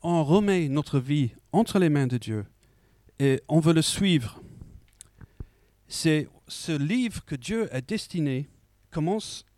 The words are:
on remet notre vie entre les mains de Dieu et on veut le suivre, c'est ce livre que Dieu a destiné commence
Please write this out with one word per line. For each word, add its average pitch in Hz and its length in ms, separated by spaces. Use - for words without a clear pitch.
on 170 220
remet 185 440
notre 143 320
vie 135 320
entre 208 260
les 175 100
mains 143 180
de 123 100
Dieu 107 280
et 135 300
on 156 140
veut 165 120
le 160 80
suivre, 160 600
c'est 156 400
ce - 240
livre 196 500
que - 120
Dieu 202 380
a 131 60
destiné 147 680
commence 175 540